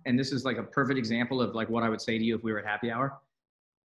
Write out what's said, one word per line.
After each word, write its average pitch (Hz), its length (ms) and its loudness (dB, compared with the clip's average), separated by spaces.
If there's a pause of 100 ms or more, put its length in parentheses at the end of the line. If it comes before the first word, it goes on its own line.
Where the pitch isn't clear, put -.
and 123 120 4
this 135 140 0
is, 127 120 0
like, 123 120 0
a 110 80 -4
perfect 135 340 0
example 123 440 0
of, 110 120 0
like, 110 140 -2
what 113 160 0
I 113 60 4
would 107 100 -2
say 113 180 0
to 110 60 0
you 113 100 2
if 110 80 -2
we 113 80 -2
were 107 80 -2
at 104 80 -6
happy 107 240 -2
hour. 135 280 -2 (680)